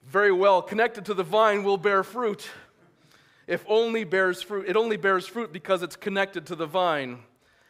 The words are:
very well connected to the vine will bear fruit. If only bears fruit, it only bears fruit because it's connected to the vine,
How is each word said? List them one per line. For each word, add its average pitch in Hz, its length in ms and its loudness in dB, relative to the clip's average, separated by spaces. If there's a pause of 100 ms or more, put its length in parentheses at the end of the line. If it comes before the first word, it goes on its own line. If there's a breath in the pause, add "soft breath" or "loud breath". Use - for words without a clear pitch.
very 190 300 4
well 185 280 4
connected 220 440 -2
to 208 80 -4
the 185 100 -2
vine 208 400 2
will 196 140 2
bear 190 260 2
fruit. 220 460 -6 (960 soft breath)
If 170 200 -4
only 226 380 2
bears 185 380 0
fruit, 202 260 -6
it 185 80 0
only 220 220 0
bears 185 280 2
fruit 226 280 -8
because 185 280 -2
it's 175 140 -8
connected 196 520 -4
to 170 80 -8
the 160 100 -4
vine, 151 540 -2 (500 soft breath)